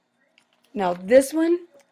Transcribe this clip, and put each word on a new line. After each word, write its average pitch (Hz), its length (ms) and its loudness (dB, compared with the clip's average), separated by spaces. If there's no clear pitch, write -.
Now 185 200 -4
this 240 400 2
one 339 340 -2